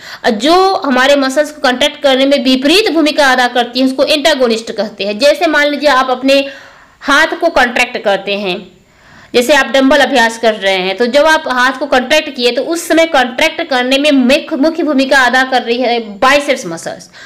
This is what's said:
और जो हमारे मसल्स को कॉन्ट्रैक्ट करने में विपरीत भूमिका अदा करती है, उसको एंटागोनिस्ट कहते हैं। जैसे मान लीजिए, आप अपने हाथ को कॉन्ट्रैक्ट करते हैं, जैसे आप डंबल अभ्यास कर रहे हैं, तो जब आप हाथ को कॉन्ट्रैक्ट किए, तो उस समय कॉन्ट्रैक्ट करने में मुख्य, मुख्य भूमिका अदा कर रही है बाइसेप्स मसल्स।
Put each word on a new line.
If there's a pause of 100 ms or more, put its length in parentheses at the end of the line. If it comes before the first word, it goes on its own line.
(240)
और
जो
हमारे
मसल्स
को
कॉन्ट्रैक्ट
करने
में
विपरीत
भूमिका
अदा
करती
है,
उसको
एंटागोनिस्ट
कहते
हैं।
जैसे
मान
लीजिए,
आप
अपने (540)
हाथ
को
कॉन्ट्रैक्ट
करते
हैं, (580)
जैसे
आप
डंबल
अभ्यास
कर
रहे
हैं,
तो
जब
आप
हाथ
को
कॉन्ट्रैक्ट
किए,
तो
उस
समय
कॉन्ट्रैक्ट
करने
में
मुख्य,
मुख्य
भूमिका
अदा
कर
रही
है
बाइसेप्स
मसल्स। (160)